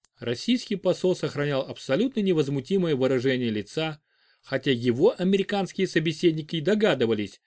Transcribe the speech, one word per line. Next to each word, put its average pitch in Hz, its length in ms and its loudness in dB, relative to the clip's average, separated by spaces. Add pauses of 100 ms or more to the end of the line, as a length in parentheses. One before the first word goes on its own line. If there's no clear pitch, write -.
(180)
Российский 208 560 -2
посол 180 400 0
сохранял 143 480 -2
абсолютно 214 580 -2
невозмутимое 156 760 0
выражение 127 540 2
лица, 151 500 -4 (420)
хотя 135 300 -2
его 123 440 2
американские 190 680 0
собеседники 160 720 0
и 160 40 -2
догадывались, 117 880 0